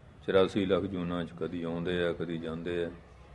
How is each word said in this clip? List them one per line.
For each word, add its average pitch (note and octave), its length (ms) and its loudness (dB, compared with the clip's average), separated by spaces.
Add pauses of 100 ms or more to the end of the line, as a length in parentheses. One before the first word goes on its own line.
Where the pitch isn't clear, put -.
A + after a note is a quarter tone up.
(260)
ਚੁਰਾਸੀ F#2+ 400 4
ਲੱਖ F#2 180 4
ਜੂਨਾਂ F2 400 -2
'ਚ D#2+ 160 -10
ਕਦੀ E2 220 -4
ਆਉਂਦੇ E2+ 440 0
ਆ, E2 60 2
ਕਦੀ E2 260 -4
ਜਾਂਦੇ E2+ 460 -4
ਆ। E2 60 -2 (440)